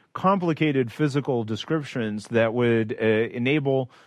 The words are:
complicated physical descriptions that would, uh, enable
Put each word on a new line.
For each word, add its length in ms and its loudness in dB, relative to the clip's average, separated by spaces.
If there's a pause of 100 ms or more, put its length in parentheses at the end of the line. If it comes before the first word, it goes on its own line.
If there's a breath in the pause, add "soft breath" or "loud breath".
(140)
complicated 760 0
physical 540 -2
descriptions 840 -4
that 260 2
would, 440 2
uh, 60 -2
enable 840 0 (160 soft breath)